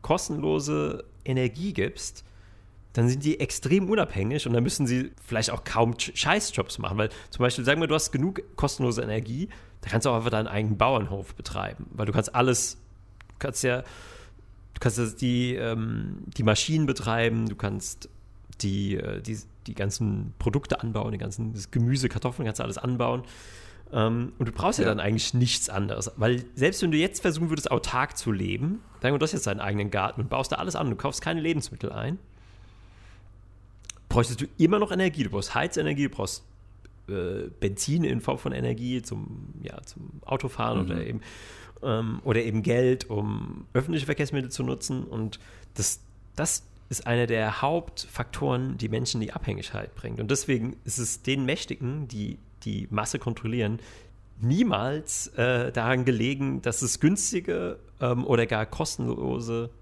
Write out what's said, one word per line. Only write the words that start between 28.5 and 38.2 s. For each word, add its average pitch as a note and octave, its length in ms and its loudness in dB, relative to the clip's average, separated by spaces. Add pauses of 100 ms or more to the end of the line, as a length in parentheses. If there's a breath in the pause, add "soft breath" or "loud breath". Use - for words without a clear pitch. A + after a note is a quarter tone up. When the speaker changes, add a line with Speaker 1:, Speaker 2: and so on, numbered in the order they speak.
Speaker 1:
sagen C3+ 140 4
wir, C#3 60 2
du D#3 40 4
hast D#3 80 0
jetzt - 140 0
deinen G2+ 140 0
eigenen G2+ 320 0
Garten G#2 280 0
und - 80 0
baust C3 220 0
da - 60 0
alles F3+ 180 -2
an, C3+ 160 0
du A2+ 60 -2
kaufst - 260 -4
keine E3 180 0
Lebensmittel D#3 520 -2
ein, B2+ 260 -4 (1900 soft breath)
bräuchtest A#2 320 2
du D3 60 -2 (120)
immer F3+ 200 6
noch G#3 140 2
Energie. E3+ 320 2
Du G2+ 60 -2
brauchst - 240 -4
Heizenergie, D3 500 0
du C3+ 60 2
brauchst, - 340 -6 (640)
äh, F#2+ 400 -4 (120)
Benzin C3+ 440 2
in B2+ 160 2